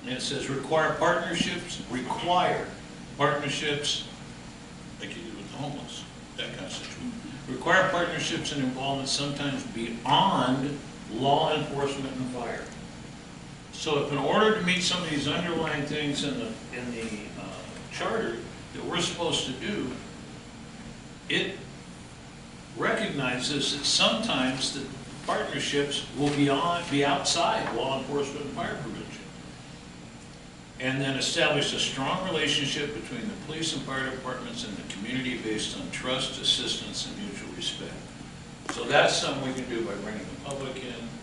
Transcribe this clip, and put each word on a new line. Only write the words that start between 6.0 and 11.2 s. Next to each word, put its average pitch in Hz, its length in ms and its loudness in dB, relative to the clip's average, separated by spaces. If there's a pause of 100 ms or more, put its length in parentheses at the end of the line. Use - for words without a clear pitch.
that - 160 -4
kind 139 120 -6
of - 60 -8
situation. - 420 -6 (340)
"Require 170 420 4
partnerships 160 640 0
and 139 120 0
involvement 135 460 0
sometimes 143 540 0
beyond 117 1160 4 (320)
law 151 420 6